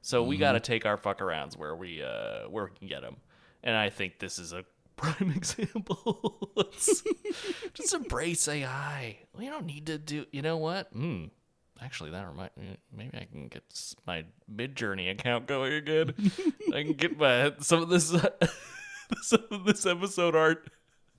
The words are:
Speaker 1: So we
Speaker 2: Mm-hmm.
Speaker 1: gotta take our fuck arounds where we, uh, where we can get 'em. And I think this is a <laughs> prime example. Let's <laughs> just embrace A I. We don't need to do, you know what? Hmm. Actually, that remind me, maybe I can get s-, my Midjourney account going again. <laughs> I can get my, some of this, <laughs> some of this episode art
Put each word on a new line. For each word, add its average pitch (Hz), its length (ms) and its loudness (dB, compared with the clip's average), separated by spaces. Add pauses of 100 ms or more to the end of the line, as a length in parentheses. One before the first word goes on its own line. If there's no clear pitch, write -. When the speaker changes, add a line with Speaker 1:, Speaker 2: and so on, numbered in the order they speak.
Speaker 1:
So 123 220 2
we 127 140 2
Speaker 2:
Mm-hmm. - 40 0
Speaker 1:
gotta 135 200 6
take 113 260 0
our 107 100 2
fuck 98 220 -2
arounds 80 380 -4
where 76 180 -6
we, 85 300 -8
uh, 55 440 -4
where 101 180 -4
we - 120 -10
can 98 80 -14
get 69 160 -8
'em. 64 140 -12 (480)
And 113 120 2
I 104 140 4
think 95 300 -6
this 92 180 -8
is 85 140 -12
a 90 120 -10 (160)
<laughs> - 160 -20
prime 160 380 -2
example. - 1200 -4
Let's - 480 2 (360)
<laughs> - 360 -6
just 349 200 -2
embrace 170 520 0
A 147 180 -2
I. 135 540 -6 (180)
We 220 100 -10
don't 285 200 -8
need 151 200 -8
to 156 120 -4
do, 151 320 -6
you 135 120 -6
know 165 160 0
what? 175 340 -2
Hmm. 117 320 -4 (580)
Actually, 120 280 -10
that 92 180 -8
remind 85 280 -12
me, 95 200 -14 (200)
maybe 113 220 -12
I 165 60 -10
can 76 240 -14
get - 240 -16
s-, - 240 -12 (100)
my 82 180 -6 (280)
Midjourney 104 580 -4
account 117 380 -2
going 135 240 0
again. 151 420 2 (280)
<laughs> 381 300 0
I 147 120 0
can 156 80 0
get 156 260 0
my, 139 400 6
some 165 240 6
of 165 60 -2
this, 175 200 6
<laughs> - 1120 0
some 226 280 6
of 202 140 -6
this 208 200 4
episode 175 520 2
art 160 340 4 (480)